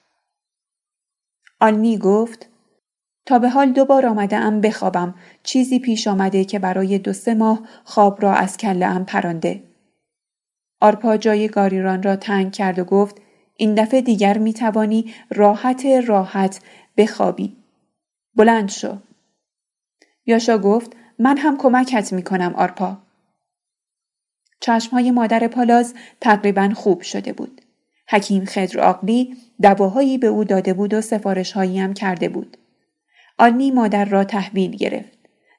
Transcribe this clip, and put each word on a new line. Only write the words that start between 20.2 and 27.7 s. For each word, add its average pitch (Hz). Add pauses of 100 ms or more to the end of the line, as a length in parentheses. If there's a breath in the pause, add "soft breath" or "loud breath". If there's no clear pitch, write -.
یاشا 226
گفت: 202 (240 soft breath)
"من 269
هم 277
کمکت 254
می‌کنم 180
آرپا." 185 (1600)
چشم‌های 240
مادر 226
پالاز 240 (280 loud breath)
تقریباً 202
خوب 190
شده -
بود. - (480)